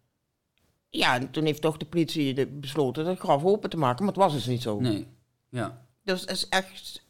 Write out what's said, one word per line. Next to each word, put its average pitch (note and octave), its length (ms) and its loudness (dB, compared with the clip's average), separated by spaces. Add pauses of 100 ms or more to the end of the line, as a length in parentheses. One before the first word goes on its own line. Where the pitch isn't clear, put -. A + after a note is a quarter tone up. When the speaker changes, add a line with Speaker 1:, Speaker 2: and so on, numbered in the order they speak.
(920)
Speaker 1:
Ja, E3 240 4
en B2+ 160 -2
toen D#3 140 -2
heeft D3+ 160 0
toch D#3 160 0
de D#3+ 100 -10
politie D3+ 480 0
de, C3+ 120 2
besloten C#3 580 -2
dat F3+ 140 -2
graf D3 260 2
open G#3 260 2
te - 60 -6
maken, C3 280 2
maar G3 100 0
het F#3 80 2
was F3 100 6
dus A#2+ 140 -2
niet B2 160 0
zo. G#2+ 180 -2
Speaker 2:
Nee, G#2+ 260 0 (420)
ja. - 360 -8 (200)
Speaker 1:
Dus F#3 180 0
er - 80 -8
is - 180 -4
echt - 600 -4